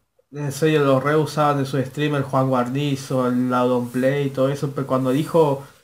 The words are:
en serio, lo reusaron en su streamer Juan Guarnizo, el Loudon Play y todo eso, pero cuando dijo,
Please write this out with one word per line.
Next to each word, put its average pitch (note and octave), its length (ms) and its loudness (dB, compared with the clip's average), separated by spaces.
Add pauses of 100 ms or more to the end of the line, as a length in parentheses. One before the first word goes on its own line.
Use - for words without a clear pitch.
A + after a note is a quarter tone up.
(320)
en C#3+ 200 -6
serio, D#3 320 2
lo C3+ 160 4
reusaron D3 600 0
en C3+ 60 -2
su C#3 160 -2
streamer D3 400 -2
Juan C3 260 0
Guarnizo, C3 800 -2
el B2 200 0
Loudon B2 400 0
Play C3+ 380 0
y C3+ 40 -2
todo C3 200 0
eso, C#3+ 240 -4
pero C3+ 120 -4
cuando C3 240 0
dijo, D3 540 2 (200)